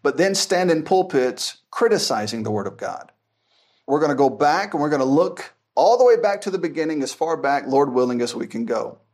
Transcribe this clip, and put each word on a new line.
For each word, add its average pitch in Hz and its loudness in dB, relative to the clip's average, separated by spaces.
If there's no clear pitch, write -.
but 135 0
then 190 2
stand 180 0
in 160 0
pulpits 156 0
criticizing 113 0
the 107 -6
Word 101 -4
of 95 -10
God. - -10
We're 143 0
gonna 147 2
go 135 4
back 156 0
and 147 -2
we're 147 0
gonna 139 2
look 151 0
all 196 4
the 254 4
way 240 8
back 202 0
to 202 -6
the 185 -4
beginning, 156 -4
as 127 -8
far 160 -4
back, 139 -2
Lord 135 2
willing, 123 0
as 120 -4
we 117 -8
can 113 -6
go. 113 -6